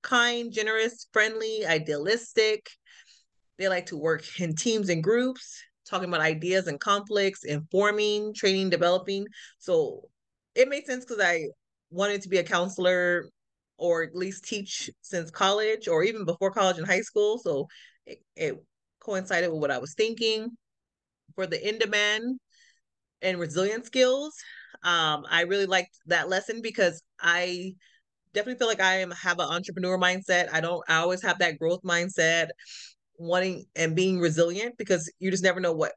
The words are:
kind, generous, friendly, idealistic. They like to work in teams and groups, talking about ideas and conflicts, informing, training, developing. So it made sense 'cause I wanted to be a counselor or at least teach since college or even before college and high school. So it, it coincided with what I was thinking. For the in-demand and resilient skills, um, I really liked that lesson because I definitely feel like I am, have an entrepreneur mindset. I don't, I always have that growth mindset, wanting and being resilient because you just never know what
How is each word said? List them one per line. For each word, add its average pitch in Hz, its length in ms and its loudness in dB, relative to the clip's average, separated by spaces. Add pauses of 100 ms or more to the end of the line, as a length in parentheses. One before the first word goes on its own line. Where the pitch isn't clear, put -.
kind, 240 480 0
generous, 220 640 -2
friendly, 220 540 0
idealistic. 170 1000 0 (920)
They 190 100 0
like 180 180 0
to 165 120 -10
work 156 260 0 (160)
in 160 140 -2
teams 214 340 0
and 165 160 0
groups, 247 580 0 (240)
talking 180 220 -4
about 170 140 0
ideas 170 440 0
and 143 140 -8
conflicts, 202 640 0
informing, 208 880 0
training, 190 380 0
developing. 185 560 2 (320)
So 160 500 -2 (460)
it 262 160 4
made 285 160 -6
sense 254 180 -6
'cause 226 160 -6
I 170 280 2 (420)
wanted 202 320 -2
to 190 80 -12
be 190 80 4
a 170 40 2
counselor 180 880 0 (480)
or 165 260 0
at 160 120 -8
least 190 300 -8
teach - 440 -8 (140)
since 165 280 -8
college 214 580 0
or 165 160 2
even 220 200 -2
before 175 260 0
college 190 280 2
and 160 80 -6
high 196 160 2
school. 214 340 0
So 156 300 -2 (400)
it, - 160 -20 (140)
it 156 180 -4 (460)
coincided 185 500 -2
with 160 100 -4
what 143 120 0
I 127 60 -2
was 143 160 -10
thinking. 220 640 -2 (760)
For 190 100 -2
the 170 240 -4
in-demand 220 720 0 (800)
and 180 200 -2
resilient 190 440 -2
skills, 262 480 2 (520)
um, 160 440 2
I 170 140 4
really 196 240 2
liked 185 400 0
that 165 220 0
lesson 214 340 -4
because 190 400 0 (180)
I 180 540 0 (580)
definitely 247 280 -4
feel 233 80 4
like 208 120 0
I 190 200 4
am, 180 100 -4
have 175 300 -2
an 147 80 0
entrepreneur 185 500 -2
mindset. 180 540 2
I 160 80 2
don't, 165 280 -4
I 160 100 4
always 180 240 0
have 185 180 0
that 165 180 0
growth 170 240 -2
mindset, 170 680 2 (680)
wanting 180 560 -2
and 165 220 0
being 185 240 2
resilient 170 580 0
because 175 400 0
you 185 140 -2
just 180 100 -2
never 185 160 4
know 175 140 0
what 156 240 -2